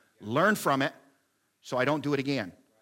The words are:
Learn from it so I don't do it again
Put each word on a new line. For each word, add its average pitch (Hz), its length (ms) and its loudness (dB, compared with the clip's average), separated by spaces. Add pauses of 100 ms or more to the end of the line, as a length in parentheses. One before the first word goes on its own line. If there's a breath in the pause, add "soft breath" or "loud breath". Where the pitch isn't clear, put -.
(200 soft breath)
Learn 151 340 2
from 139 280 0
it 156 120 -2 (680)
so - 140 -6
I 123 80 2
don't 147 160 2
do 143 140 -2
it 135 60 0
again 127 320 -4 (300)